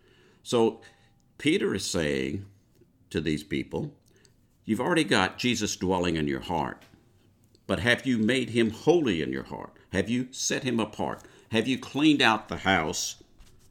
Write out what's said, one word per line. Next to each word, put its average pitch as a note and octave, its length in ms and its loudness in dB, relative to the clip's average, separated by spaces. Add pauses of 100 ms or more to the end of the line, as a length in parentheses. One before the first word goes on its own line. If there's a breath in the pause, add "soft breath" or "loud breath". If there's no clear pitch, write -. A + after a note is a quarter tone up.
(440 soft breath)
So A2+ 360 2 (600 soft breath)
Peter F3+ 340 2
is F#2+ 120 -4
saying D2+ 600 -2 (640)
to F#2+ 100 -4
these D#2 240 -2
people, - 520 -6 (680 soft breath)
"You've G#2 160 -2
already D#3+ 240 2
got G2+ 340 2
Jesus G#2+ 380 -2
dwelling F2+ 400 0
in D2+ 120 0
your C2+ 140 -4
heart, C#2+ 440 -4 (840)
but F#2 120 0
have A#2+ 260 2
you B2+ 120 2
made A#2 340 0
him A#2 180 2
holy C3+ 520 2
in C2 120 -4
your C2 100 -6
heart? - 300 -12 (180 soft breath)
Have G2 180 0
you B2 220 -2
set - 320 -4
him B2 160 0
apart? E2 440 -4 (280 loud breath)
Have A2 160 2
you C3 100 0
cleaned C#3+ 440 2
out A2+ 260 2
the E2+ 100 -6
house F2 640 0 (500)